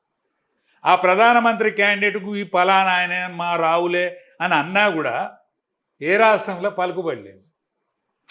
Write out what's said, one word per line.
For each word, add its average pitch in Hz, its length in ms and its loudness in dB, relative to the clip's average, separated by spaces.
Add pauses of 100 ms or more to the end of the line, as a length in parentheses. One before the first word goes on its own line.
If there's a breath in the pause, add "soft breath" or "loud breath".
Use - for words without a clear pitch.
(840)
ఆ 165 100 4
ప్రధానమంత్రి 214 760 4
క్యాండిడేట్కు 202 680 -2
ఈ 202 60 -4
పలానా 190 480 2
ఆయనే 180 360 -2
మా 175 300 -6
రావులే 175 500 0 (340 loud breath)
అని 175 140 -2
అన్నా 185 340 0
కూడా 143 280 -4 (840)
ఏ 175 140 0
రాష్ట్రంలో 202 540 0
పలుకుబడి 170 520 -6
లేదు. 95 200 -20 (880)